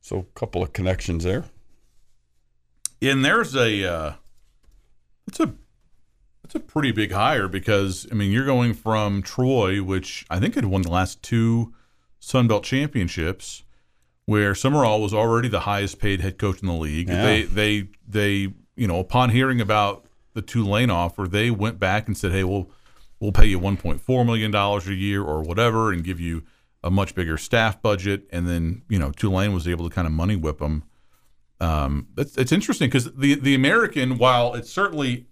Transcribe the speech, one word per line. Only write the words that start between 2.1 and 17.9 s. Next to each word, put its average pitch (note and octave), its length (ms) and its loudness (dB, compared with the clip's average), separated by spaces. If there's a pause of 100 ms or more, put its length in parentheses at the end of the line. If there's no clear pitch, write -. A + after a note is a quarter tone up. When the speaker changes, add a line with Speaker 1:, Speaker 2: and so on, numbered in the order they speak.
Speaker 2:
And C3+ 220 2
there's E3 320 0
a, A2 280 2
uh, D#2+ 280 -4 (1120)
that's - 140 -10
a, - 140 0 (880)
that's - 120 -20
a - 60 -4
pretty C#3+ 320 -2
big G#2 200 -2
hire G#2 360 0
because, G2 640 0
I - 40 -6
mean, G2+ 160 0
you're B2+ 160 2
going A#2+ 280 2
from G#2+ 480 0
Troy, G#2+ 600 0
which F#2 480 -6
I E2+ 80 -2
think D#3 160 0
had - 120 0
won F#2+ 160 0
the E2 80 -2
last F#2 320 -2
two A2+ 520 0 (460)
Sun B2+ 280 2
Belt G#2 160 2
championships, G2 1000 -4 (640)
where G#2 280 2
Summerall A#2+ 480 2
was G#2 100 -2
already A#2 360 2
the G2 120 -2
highest G2+ 380 -2
paid G2 240 0
head F#2+ 160 -4
coach G2 240 -2
in F#2+ 60 -2
the E2+ 60 0
league. D#2+ 340 -4
Speaker 1:
Yeah. F2+ 140 0
Speaker 2:
They, A2 200 2
they, G#2 460 0 (200)